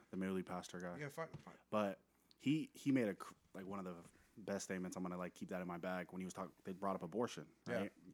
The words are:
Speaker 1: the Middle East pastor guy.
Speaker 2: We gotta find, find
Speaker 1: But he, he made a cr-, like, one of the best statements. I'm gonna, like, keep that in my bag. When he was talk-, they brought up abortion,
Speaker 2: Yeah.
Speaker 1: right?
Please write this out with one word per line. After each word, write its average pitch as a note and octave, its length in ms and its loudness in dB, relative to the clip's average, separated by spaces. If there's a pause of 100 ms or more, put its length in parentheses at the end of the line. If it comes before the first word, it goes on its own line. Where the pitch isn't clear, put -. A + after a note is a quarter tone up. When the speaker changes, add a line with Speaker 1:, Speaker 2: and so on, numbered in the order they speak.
(120)
Speaker 1:
the F#2 60 -4
Middle F#2+ 200 2
East F#2 100 0
pastor F2+ 320 -6
guy. F2 140 -4
Speaker 2:
We F2 60 -8
gotta C#3+ 120 -4
find, D#3+ 180 -6 (160)
find F2 120 -16 (140)
Speaker 1:
But G#2 280 4 (400)
he, D3 340 4
he - 180 2
made B2+ 160 8
a G2 60 4
cr-, - 200 -10 (200)
like, F#2+ 120 -8
one G2 140 -4
of F#2 60 -4
the F2+ 80 -4 (440)
best G2 280 0
statements. F#2 320 0
I'm F#2 60 0
gonna, F2+ 140 0
like, F2+ 180 -2
keep F2+ 140 -6
that F#2 120 0
in F2+ 60 -2
my F2 100 -2
bag. F2+ 340 0
When F#2 80 -6
he F#2 60 -2
was F2 80 -6
talk-, F#2 180 -4 (140)
they G2 80 -4
brought F#2+ 220 2
up F#2 80 -2
abortion, F#2 420 0 (240)
Speaker 2:
Yeah. A#2+ 60 2
Speaker 1:
right? G#2 160 0 (220)